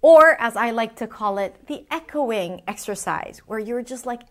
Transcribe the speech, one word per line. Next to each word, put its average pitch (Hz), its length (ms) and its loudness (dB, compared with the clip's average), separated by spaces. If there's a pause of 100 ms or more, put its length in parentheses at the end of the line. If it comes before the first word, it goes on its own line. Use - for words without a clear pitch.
or 311 380 8
as 226 160 -4
I 233 140 -2
like 226 260 -6
to 226 100 -10
call 208 320 -6
it, - 280 -10
the - 240 -12
echoing 226 760 -6
exercise, - 800 -8
where 220 120 -8
you're 233 240 -8
just, 240 240 -14
like, 240 240 -10